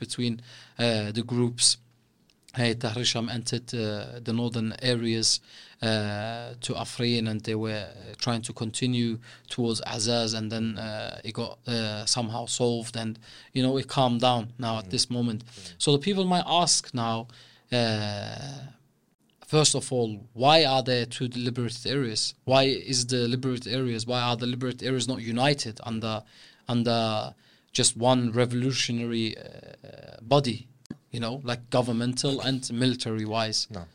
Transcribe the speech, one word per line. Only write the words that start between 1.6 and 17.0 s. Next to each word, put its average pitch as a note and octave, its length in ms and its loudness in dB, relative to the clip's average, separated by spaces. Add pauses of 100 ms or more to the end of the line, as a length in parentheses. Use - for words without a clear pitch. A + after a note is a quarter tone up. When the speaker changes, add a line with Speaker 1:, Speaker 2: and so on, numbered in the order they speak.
Speaker 1:
Hey, A#2 200 2
Tahrir A#2+ 300 -4
Sham A#2 240 0
entered, A#2+ 440 -4
uh, A2 540 -4
the A#2 140 0
northern A2+ 280 0 (120)
areas, A#2 580 2 (420)
uh, A2 720 -2 (120)
to - 60 -4 (140)
Afrin, A#2+ 460 0
and G#2+ 160 -4
they A2+ 80 0
were, G#2+ 340 -4
uh, G2+ 240 -18 (120)
trying A#2 180 0
to A#2 100 -10
continue A#2+ 580 0 (380)
towards A2+ 320 0 (140)
Azaz, A#2 420 0
and G#2+ 140 -4
then, A2+ 140 -2 (120)
uh, G#2+ 460 -8
it A2 100 -10
got, A#2 240 -8 (100)
uh, A2 380 -4
somehow A#2 400 -2
solved, A#2 500 0
and, A2+ 220 -6 (360)
you C3+ 100 0
know, B2+ 180 4
it B2 60 -10
calmed A#2+ 340 4
down B2 220 4 (160)
now A2+ 180 -2
at A2 80 -8
Speaker 2:
Mm. F#2 60 -12
Speaker 1:
this B2+ 180 0
moment. A#2+ 360 0
Speaker 2:
Mm. - 280 -18 (100)
Speaker 1:
So - 40 2 (100)
the C#3+ 100 -6
people F#3+ 180 2
might F3+ 200 2
ask E3 360 4 (120)
now, A#2 340 -2 (440)